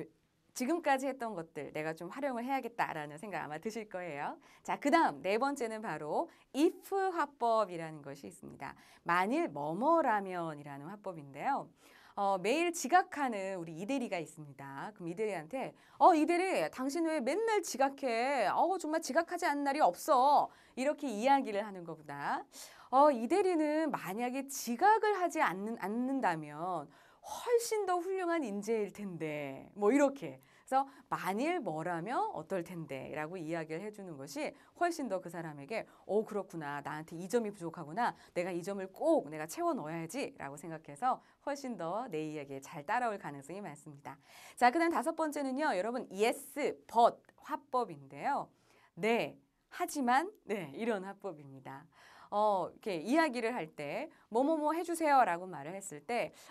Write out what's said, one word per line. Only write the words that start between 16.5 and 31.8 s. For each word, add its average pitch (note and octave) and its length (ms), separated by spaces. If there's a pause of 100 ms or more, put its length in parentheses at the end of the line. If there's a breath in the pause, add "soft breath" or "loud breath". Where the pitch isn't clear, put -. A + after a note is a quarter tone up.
당신 C#4 360
왜 D#4 120
맨날 G4+ 420
지각해? C4 840
어, D4 320
정말 D#4+ 240
지각하지 E4 440
않는 C#4+ 180
날이 C#4 160
없어." B3+ 680 (280 loud breath)
이렇게 D4 320
이야기를 A3 580
하는 F#3+ 160
것보다 D#3 640 (460 loud breath)
"어, C#4+ 200
이대리는 D#4 800
만약에 B3 560
지각을 G4 760
하지 D#4 220
않는, G3+ 380
않는다면 F3+ 1080 (580 loud breath)
훨씬 A#4 400
더 F4+ 120
훌륭한 F4 460
인재일 G#3 480
텐데." D3+ 800
뭐 G3+ 160
이렇게. C4+ 500 (200 soft breath)
그래서 C4+ 280 (220 loud breath)
"만일 G#3 500
뭐라면 F3+ 720